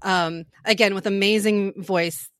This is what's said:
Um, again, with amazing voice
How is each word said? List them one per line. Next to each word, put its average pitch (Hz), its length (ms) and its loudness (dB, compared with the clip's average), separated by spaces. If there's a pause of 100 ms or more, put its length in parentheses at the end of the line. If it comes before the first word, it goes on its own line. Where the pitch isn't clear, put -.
Um, 170 420 0 (220)
again, 208 280 2
with 190 120 -4
amazing 202 760 0
voice 170 460 -2 (120)